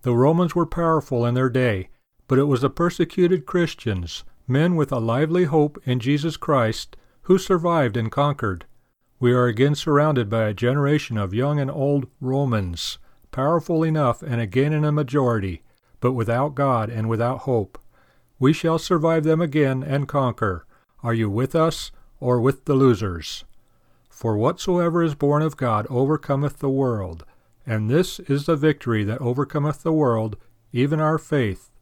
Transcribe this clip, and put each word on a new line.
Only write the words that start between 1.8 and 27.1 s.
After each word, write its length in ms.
but 100
it 60
was 160
the 80
persecuted 760
Christians, 800
men 300
with 160
a 80
lively 440
hope 420
in 140
Jesus 360
Christ, 640
who 160
survived 580
and 160
conquered. 540
We 120
are 100
again 300
surrounded 560
by 140
a 100
generation 640
of 160
young 260
and 100
old 360
Romans, 760
powerful 520
enough 400
and 180
again 320
in 100
a 80
majority, 720
but 120
without 420
God 340
and 180
without 340
hope. 380
We 160
shall 240
survive 460
them 180
again 400
and 260
conquer. 560
Are 100
you 160
with 260
us 380
or 220
with 240
the 80
losers? 720
For 300
whatsoever 640
is 120
born 280
of 160
God 320
overcometh 680
the 100
world, 560